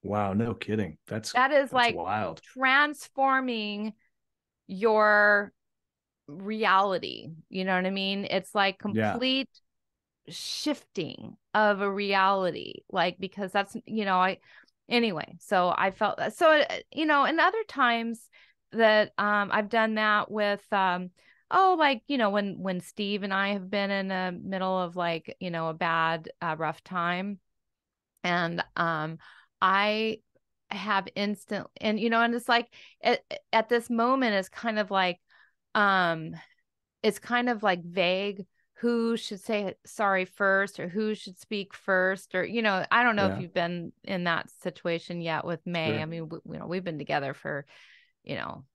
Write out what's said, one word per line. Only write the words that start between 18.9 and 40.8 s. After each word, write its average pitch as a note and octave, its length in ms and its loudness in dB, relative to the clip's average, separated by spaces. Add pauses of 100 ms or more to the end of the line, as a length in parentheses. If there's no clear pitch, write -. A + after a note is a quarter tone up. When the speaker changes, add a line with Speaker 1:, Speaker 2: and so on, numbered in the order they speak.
Speaker 2:
um, G#3 340 2
I've G#3 180 0
done A3 260 2
that G#3+ 340 2
with, G#3 420 0
um, F#3 380 0 (400)
oh, F#4 300 6
like, C#4 280 2
you C#4 120 0
know, A3 100 4
when, G3+ 300 -2
when F3+ 200 -4
Steve G3+ 440 -6
and G3 100 -4
I G3 200 0
have F#3 180 -6
been G3+ 180 -2
in G3 180 -2
the F#3 320 -4
middle F#3 400 -2
of, F3 160 -4
like, E3+ 440 -4
you F#3 100 -6
know, E3 200 -4
a D#3+ 40 -6
bad, E3 560 0 (120)
uh, D#3+ 160 -2
rough D#3 260 -4
time, F#3 560 -4 (840)
and, F3 400 0 (120)
um, D#3+ 420 -2 (440)
I G#3+ 580 2 (500)
have G3 460 -2
instant, G3+ 520 -4 (120)
and, G#3+ 200 0
you A3+ 100 0
know, A3+ 120 4
and A#3 140 2
it's A#3+ 140 -6
like, A#3+ 240 2 (300)
at, - 180 2 (320)
at A3+ 160 2
this A#3 200 0
moment, A#3+ 460 2
it's F#3+ 140 -2
kind A3 300 -4
of G3 120 -2
like, F#3 280 0 (560)
um, F3+ 560 2 (720)
it's G#3+ 160 0
kind A#3+ 300 0
of, A3 140 -2
like, F3+ 200 2
vague F#3 600 0 (340)
who A#3 360 2
should G#3+ 240 -8
say G#3 340 -4 (120)
sorry F#3+ 400 0
first G3 540 0
or E3+ 100 -6